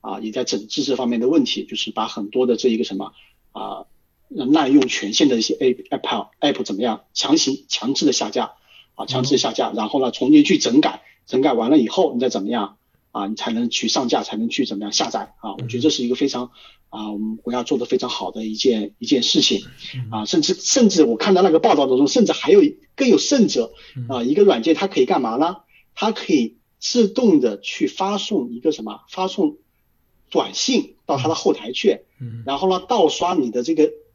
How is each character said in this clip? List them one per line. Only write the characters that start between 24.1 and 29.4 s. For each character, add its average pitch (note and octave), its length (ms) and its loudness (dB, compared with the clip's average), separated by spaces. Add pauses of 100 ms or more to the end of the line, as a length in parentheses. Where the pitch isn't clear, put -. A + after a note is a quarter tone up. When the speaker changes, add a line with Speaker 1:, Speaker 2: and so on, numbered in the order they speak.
Speaker 1:
一 C3+ 120 0
个 G3+ 80 6
软 D3 180 6
件 D#3+ 140 4
它 G3 100 -2
可 F#3+ 160 -2
以 - 40 6
干 E3+ 140 0
嘛 A2+ 180 -2
呢？ E3+ 200 0 (380)
它 G#3+ 160 -2
可 - 200 -6
以 B2 260 0 (220)
自 A#3 280 2
动 G3 320 4
地 A2 200 0
去 - 280 -6
发 G3 320 -4
送 - 320 -4
一 A#3 80 -12
个 D#3+ 120 0
什 - 120 -8
么？ - 160 -12 (100)
发 F#3 180 -4
送 D#3+ 300 -2 (720)